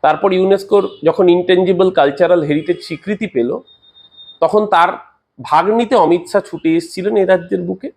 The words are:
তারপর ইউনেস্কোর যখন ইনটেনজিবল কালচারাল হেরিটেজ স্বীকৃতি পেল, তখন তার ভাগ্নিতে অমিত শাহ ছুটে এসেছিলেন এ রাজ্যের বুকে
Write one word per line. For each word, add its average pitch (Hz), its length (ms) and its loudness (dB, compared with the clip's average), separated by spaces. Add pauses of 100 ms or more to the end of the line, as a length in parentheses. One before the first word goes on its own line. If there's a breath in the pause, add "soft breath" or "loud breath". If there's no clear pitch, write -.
তারপর 160 320 0
ইউনেস্কোর 190 560 0 (140)
যখন 175 260 2
ইনটেনজিবল 185 600 2
কালচারাল 165 520 2
হেরিটেজ 151 400 -4
স্বীকৃতি 196 440 -8
পেল, 123 320 -4 (800)
তখন 208 240 2
তার 185 240 2 (520)
ভাগ্নিতে 214 540 0
অমিত 170 260 2 (100)
শাহ 202 100 0
ছুটে 165 340 -4
এসেছিলেন 185 420 -4
এ 190 80 2
রাজ্যের 180 360 0
বুকে 190 360 -8